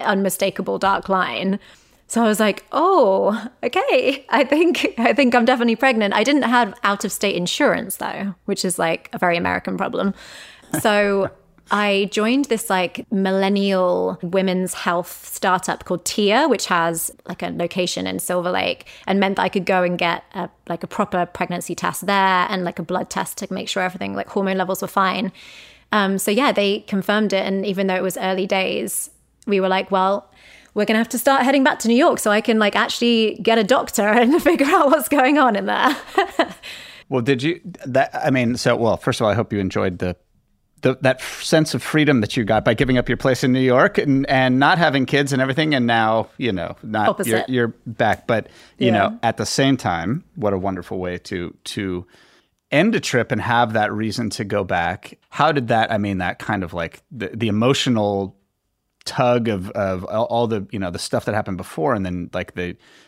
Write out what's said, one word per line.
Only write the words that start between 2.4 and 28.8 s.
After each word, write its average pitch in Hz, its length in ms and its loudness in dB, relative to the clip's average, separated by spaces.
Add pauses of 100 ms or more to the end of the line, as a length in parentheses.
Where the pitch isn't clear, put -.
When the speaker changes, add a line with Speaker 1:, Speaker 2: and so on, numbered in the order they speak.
Speaker 1:
"Oh, 220 680 4 (220)
okay. 285 680 0
I 285 140 2
think, 302 540 2
I 233 160 2
think 254 220 4
I'm 233 100 4
definitely 240 300 2
pregnant." 220 400 2
I 208 80 2
didn't 277 200 4
have 233 300 2 (100)
out-of-state 202 520 -2
insurance, 175 600 0
though, - 360 -6 (120)
which 190 200 -4
is, 180 140 -4
like, 170 340 -2
a 214 60 -10
very 175 180 2
American 180 400 -2
problem. 196 380 -2 (640)
So 202 500 2 (200)
<laughs> - 220 -18
I 202 400 2
joined 240 340 0
this, 226 220 -4
like, 180 440 -2
millennial 190 1120 0
women's 185 500 0
health - 580 -6
startup 185 540 -2
called 180 180 -4
Tia, 220 440 2
which 208 180 0
has, 170 460 0 (160)
like, 175 160 -10
a 175 60 -6
location 175 580 -4
in 185 100 -4
Silver 180 320 -4
Lake, 185 380 -2 (180)
and 196 140 0
meant 190 160 0
that 185 80 0
I 185 60 0
could 185 180 -2
go 185 160 2
and 175 120 -2
get 175 280 -2 (100)
a, 175 160 -8 (180)
like, 170 160 -8
a 175 40 -10
proper 180 400 -2
pregnancy 175 480 -6
test 175 320 -4
there 190 420 2
and, 185 140 -4
like, 175 160 -6
a 175 40 -6
blood 180 280 -4
test - 260 -6
to 190 160 -10
make 190 160 -8
sure 190 140 -2
everything, 190 320 -6
like, 196 140 -6
hormone 190 280 0
levels 185 240 -2
were 196 60 -4
fine. 185 440 0 (600)
Um, 196 260 2
so 208 140 0
yeah, 226 200 2
they 202 360 0
confirmed 208 460 0
it. 190 120 0
And 196 220 -2
even 196 180 -2
though 185 100 0
it 185 80 -2
was 185 140 -2
early 190 300 -2
days, 196 640 -4 (340)